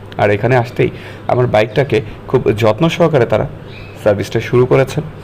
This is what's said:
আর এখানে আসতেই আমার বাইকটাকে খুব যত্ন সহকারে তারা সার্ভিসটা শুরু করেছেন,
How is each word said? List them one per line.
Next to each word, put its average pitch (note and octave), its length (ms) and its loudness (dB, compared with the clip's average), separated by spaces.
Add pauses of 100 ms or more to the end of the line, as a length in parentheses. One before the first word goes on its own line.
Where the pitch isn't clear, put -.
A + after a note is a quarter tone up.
(180)
আর G#2 120 4
এখানে A2 260 2
আসতেই B2 340 0 (380)
আমার B2 180 2
বাইকটাকে A#2 540 2 (280)
খুব B2 240 2
যত্ন A2 360 2
সহকারে D#3 380 2
তারা A2 200 0 (580)
সার্ভিসটা G2+ 360 0
শুরু B2 260 2
করেছেন, C3+ 380 2 (200)